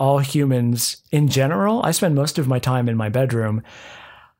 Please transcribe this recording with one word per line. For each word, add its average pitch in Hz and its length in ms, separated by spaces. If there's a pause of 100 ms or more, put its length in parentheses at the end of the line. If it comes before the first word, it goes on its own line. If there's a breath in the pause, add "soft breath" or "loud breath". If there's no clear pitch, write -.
all 139 180
humans 131 840 (100)
in 147 160
general. 190 560
I 156 60
spend 170 240
most 143 240
of 135 100
my 127 100
time 123 300
in 113 80
my 107 120
bedroom. 113 540 (760 loud breath)